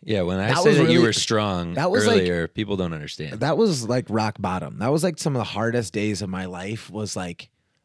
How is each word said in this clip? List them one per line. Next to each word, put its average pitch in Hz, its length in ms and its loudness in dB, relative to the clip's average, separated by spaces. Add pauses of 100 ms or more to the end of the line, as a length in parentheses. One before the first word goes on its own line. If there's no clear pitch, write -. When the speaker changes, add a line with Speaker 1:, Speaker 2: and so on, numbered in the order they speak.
Speaker 1:
Yeah, 101 200 0
when 92 160 0
I 101 80 0
Speaker 2:
that 131 100 2
Speaker 1:
say 180 120 4
Speaker 2:
was 190 80 6
Speaker 1:
that 160 60 6
you 160 60 4
Speaker 2:
really 165 180 6
Speaker 1:
were 107 60 2
strong 95 640 0
Speaker 2:
that 165 140 0
was, - 160 2
like, - 160 6
Speaker 1:
earlier, 85 280 0
people 101 260 -4
don't 90 180 -2
understand. 78 460 -10
Speaker 2:
that 143 180 0
was, 165 300 2
like, 120 220 0
rock 107 300 0
bottom. 92 400 -4
That 117 120 0
was, 156 120 2
like, 180 160 -2
some 147 160 -2
of 123 40 0
the 104 60 -2
hardest 113 480 -2
days 104 280 -2
of 98 80 -4
my 92 160 -6
life 92 440 -10
was, 104 260 -8
like, 90 340 -8 (360)